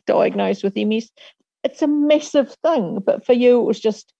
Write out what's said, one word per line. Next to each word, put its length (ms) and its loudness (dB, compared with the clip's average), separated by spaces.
diagnosed 560 -2
with 140 -4
M 160 -2
S, 160 -4
it's 200 -6
a 40 0
massive 760 0
thing, 400 -2
but 220 -2
for 80 4
you 260 4
it 40 -2
was 140 -2
just 420 -6